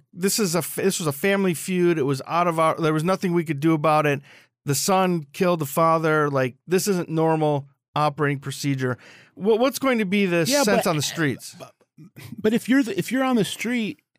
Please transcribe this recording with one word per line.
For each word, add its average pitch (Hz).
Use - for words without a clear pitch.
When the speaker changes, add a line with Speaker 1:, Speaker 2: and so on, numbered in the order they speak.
Speaker 1:
this 190
is 180
a 180
f-, -
this 190
was 170
a 143
family 196
feud. 175
It 135
was 135
out 170
of 165
our, 160
there 156
was 156
nothing 185
we 175
could 143
do 165
about 151
it." 139
The 143
son 185
killed 180
the 147
father. 160
Like, 131
this 185
isn't 180
normal 156
operating 143
procedure. 131
Wha-, 202
what's 254
going 254
to 220
be 196
the 170
Speaker 2:
Yeah, 277
Speaker 1:
sense 226
Speaker 2:
but, 196
Speaker 1:
on 160
the 143
streets? -
Speaker 2:
but, -
but 214
if -
you're 269
the, 220
if -
you're 262
on 254
the 202
street, 226